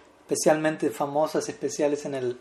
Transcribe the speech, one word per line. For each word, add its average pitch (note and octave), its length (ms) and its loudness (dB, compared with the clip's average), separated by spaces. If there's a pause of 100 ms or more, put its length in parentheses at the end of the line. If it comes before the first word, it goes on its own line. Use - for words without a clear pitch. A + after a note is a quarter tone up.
(220)
especialmente D#3 680 2
famosas, D3 600 0
especiales C#3+ 560 -2
en C#3+ 100 -6
el, B2 260 -4